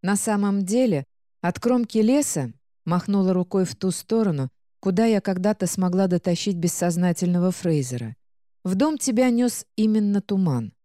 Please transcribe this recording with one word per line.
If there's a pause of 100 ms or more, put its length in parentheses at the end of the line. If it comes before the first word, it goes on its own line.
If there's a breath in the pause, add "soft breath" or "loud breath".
На
самом
деле, (360)
от
кромки
леса, (320)
махнула
рукой
в
ту
сторону, (300)
куда
я
когда-то
смогла
дотащить
бессознательного
Фрейзера, (480)
в
дом
тебя
нес (100)
именно
туман. (120)